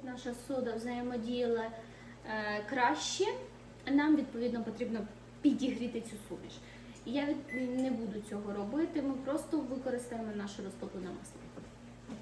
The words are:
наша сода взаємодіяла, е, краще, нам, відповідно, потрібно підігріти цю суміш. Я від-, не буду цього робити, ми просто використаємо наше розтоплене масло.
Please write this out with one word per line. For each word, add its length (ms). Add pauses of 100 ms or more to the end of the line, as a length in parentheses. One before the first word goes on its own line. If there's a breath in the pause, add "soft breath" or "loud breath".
наша 300 (140)
сода 280
взаємодіяла, 960 (540 loud breath)
е, 440
краще, 560 (680)
нам, 240
відповідно, 480
потрібно 360 (420)
підігріти 600
цю 140 (140)
суміш. 240 (520 loud breath)
Я 200
від-, 540
не 120
буду 380
цього 240
робити, 480
ми 120
просто 440
використаємо 760
наше 280
розтоплене 440
масло. 340 (800)